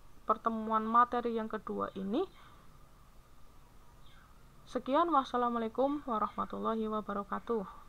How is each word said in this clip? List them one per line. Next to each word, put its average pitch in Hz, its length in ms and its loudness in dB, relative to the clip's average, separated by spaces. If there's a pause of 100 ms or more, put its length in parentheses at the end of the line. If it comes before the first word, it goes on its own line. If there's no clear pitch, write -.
(260)
pertemuan 220 580 2
materi 240 540 4
yang 220 100 -2
kedua 202 460 -4
ini. 202 320 -2 (2500)
Sekian, 269 460 2
wassalamualaikum 247 920 2
warahmatullahi 214 880 -2
wabarakatuh. 202 960 -4